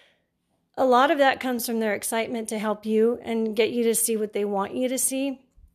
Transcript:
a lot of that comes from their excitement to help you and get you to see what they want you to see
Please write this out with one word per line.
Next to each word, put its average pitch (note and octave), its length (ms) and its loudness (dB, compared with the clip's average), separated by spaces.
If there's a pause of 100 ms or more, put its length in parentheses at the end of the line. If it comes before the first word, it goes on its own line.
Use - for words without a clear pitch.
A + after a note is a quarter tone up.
(760)
a C4+ 100 2
lot B3+ 240 6
of D#4+ 80 2
that C4+ 220 4
comes B3 260 -4
from A3+ 140 -2
their G#3+ 140 0
excitement A3+ 560 -4
to A3 80 -4
help G#3+ 280 -4
you A3 360 2
and A3+ 340 -2
get A3+ 160 2
you A#3+ 120 0
to A3+ 100 2
see A3+ 220 0
what G#3 160 -4
they G3+ 120 -2
want G3+ 300 -2
you B3+ 140 -2
to C4 80 -4
see C4+ 440 -4 (340)